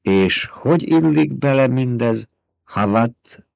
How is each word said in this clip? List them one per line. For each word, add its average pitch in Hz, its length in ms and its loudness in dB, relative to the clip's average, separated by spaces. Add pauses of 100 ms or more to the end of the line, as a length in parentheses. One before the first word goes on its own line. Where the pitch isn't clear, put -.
És 95 460 0
hogy - 360 -2
illik 156 560 0
bele 135 280 0
mindez 120 600 -2 (360)
Havat 107 920 -4